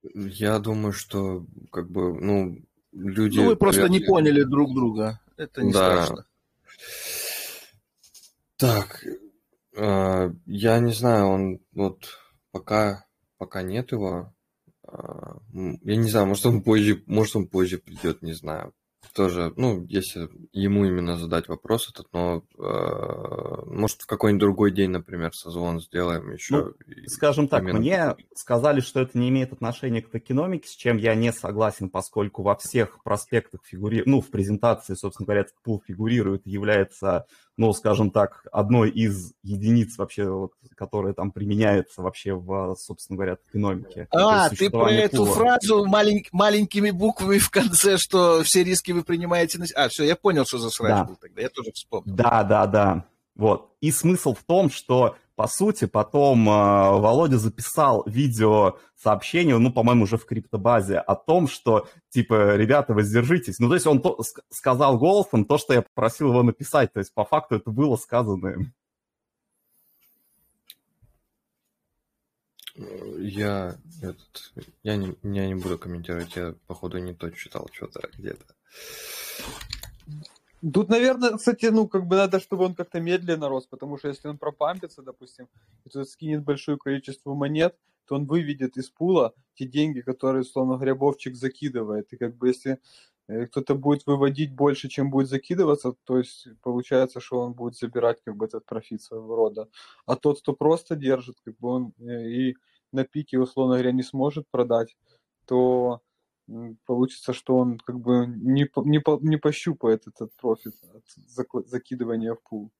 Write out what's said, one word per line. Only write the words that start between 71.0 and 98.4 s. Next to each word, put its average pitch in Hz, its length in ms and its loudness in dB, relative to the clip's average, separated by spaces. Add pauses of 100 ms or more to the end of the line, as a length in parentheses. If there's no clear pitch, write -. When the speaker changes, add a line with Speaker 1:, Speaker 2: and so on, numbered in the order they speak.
Speaker 1:
Э, 98 440 -16
я, 98 560 -4 (260)
этот, - 520 -16 (300)
я 107 140 -4
не, 92 260 -6
я 98 240 -4
не 95 80 -4
буду 90 220 -6
комментировать, 85 580 -10
я, 85 200 -8 (120)
походу, 90 320 -10
не 90 140 -10
то 85 180 -12
читал - 400 -14
что-то - 460 -14
где-то. - 280 -14 (2250)
Speaker 4:
Тут, 185 160 2
наверное, 247 480 2
кстати, 233 280 -2
ну, 220 220 4
как 185 200 -4
бы 185 80 2
надо, 190 240 2
чтобы 185 260 -2
он 185 80 -4
как-то - 280 -8
медленно 170 480 -4
рос, 131 180 -6
потому 143 300 -14
что 143 100 -10
если 143 220 -10
он 147 80 -14
пропампится, 151 640 -6
допустим, 127 480 -20 (360)
и - 40 -20
тут 139 200 -6
скинет 151 340 -6
большое 143 340 -4
количество 139 560 -8
монет, 151 420 -2 (320)
то 139 80 -6
он 143 100 -4
выведет 143 520 -4
из 127 120 -10
пула 165 440 0 (220)
те 131 100 -10
деньги, 143 360 -2
которые, 131 400 -2
условно 131 340 -2
говоря, 135 200 -2
Вовчик 139 400 -2
закидывает. 120 800 -6
И 123 40 -20
как 120 200 -6
бы 123 100 0
если, 131 320 -2 (480)
э, 117 200 -6
кто-то 135 280 -4
будет 143 300 -2
выводить 139 480 0
больше, 143 340 0
чем 139 220 -4
будет 135 180 0
закидываться, 143 680 -2 (100)
то 127 120 0
есть - 300 -6 (140)
получается, 127 580 -2
что 123 220 -8
он 123 120 -8
будет 120 240 -10
забирать 117 460 -2
как 104 140 -12
бы 110 80 -4